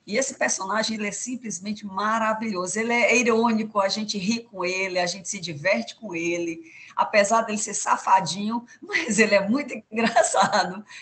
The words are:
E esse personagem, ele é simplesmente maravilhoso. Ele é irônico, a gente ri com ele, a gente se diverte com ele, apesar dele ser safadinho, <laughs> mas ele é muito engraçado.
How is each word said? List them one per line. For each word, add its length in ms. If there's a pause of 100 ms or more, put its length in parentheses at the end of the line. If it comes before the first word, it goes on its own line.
E 120
esse 180
personagem, 600
ele 120
é 40
simplesmente 760
maravilhoso. 960
Ele 140
é 240
irônico, 640
a 100
gente 280
ri 260
com 200
ele, 340
a 80
gente 220
se 100
diverte 600
com 180
ele, 460 (340)
apesar 460
dele 160
ser 160
safadinho, 1000
<laughs> 100
mas 380
ele 160
é 120
muito 260 (180)
engraçado. 920 (180)